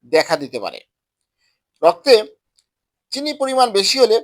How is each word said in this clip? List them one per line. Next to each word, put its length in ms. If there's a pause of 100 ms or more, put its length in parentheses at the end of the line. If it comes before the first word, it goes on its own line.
(120)
দেখা 300
দিতে 220
পারে? 160 (1000)
রক্তে 320 (960)
চিনি 280
পরিমাণ 280 (100)
বেশি 240
হলে 200